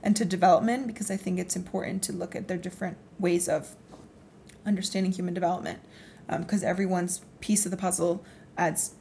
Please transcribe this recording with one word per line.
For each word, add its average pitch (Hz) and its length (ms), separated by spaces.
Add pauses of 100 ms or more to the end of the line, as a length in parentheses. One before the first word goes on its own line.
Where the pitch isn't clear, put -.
and 208 140
to 214 80
development, 220 600
because 214 220
I 190 60
think 185 240
it's 180 160
important 190 480
to - 100
look 180 220
at - 140
their 180 80
different 180 400 (200)
ways 175 300
of 156 280 (880)
understanding 190 460
human 180 220
development, 180 460 (480)
um, - 160
'cause 202 200
everyone's 180 580 (180)
piece - 260
of 180 60
the 190 60
puzzle 175 460 (340)
adds - 440